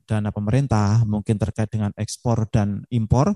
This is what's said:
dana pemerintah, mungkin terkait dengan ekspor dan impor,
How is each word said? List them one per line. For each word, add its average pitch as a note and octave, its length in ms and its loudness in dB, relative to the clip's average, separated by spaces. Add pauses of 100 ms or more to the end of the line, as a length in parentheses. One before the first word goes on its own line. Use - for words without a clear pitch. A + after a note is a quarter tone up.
dana G#2+ 240 -2
pemerintah, G#2+ 720 2
mungkin G#2 400 -2
terkait A2 240 -2
dengan G#2 320 -2
ekspor A2 560 -2
dan G#2 400 -2
impor, B2 420 2